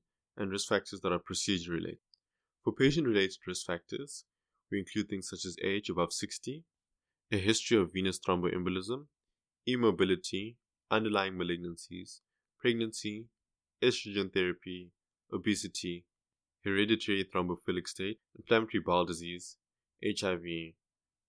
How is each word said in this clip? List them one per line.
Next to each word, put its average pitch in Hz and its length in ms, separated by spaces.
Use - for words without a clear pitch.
and 98 140
risk 101 180
factors 98 340
that 90 100
are 90 60
procedure-related. 85 800
For 113 80
patient-related 127 760
risk 90 200
factors, - 580
we 101 100
include 98 280
things 95 200
such - 160
as 90 180
age 98 260
above 85 240
sixty, - 520
a 110 80
history 110 380
of 90 160
venous 95 260
thromboembolism, 92 880
immobility, 101 920
underlying 104 440
malignancies, 87 840
pregnancy, 113 680
estrogen 101 500
therapy, 90 580
obesity, 92 720
hereditary 101 600
thrombophilic 90 640
state, 101 320
inflammatory 113 480
bowel 90 200
disease, 85 520
H 104 220
I 92 120
V, 85 380